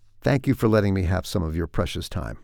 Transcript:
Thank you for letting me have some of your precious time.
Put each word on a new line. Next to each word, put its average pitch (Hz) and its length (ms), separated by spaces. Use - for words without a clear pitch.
Thank 135 260
you 135 60
for - 140
letting 104 260
me 95 100
have 90 220
some 95 180
of 78 120
your 82 120
precious - 420
time. 57 340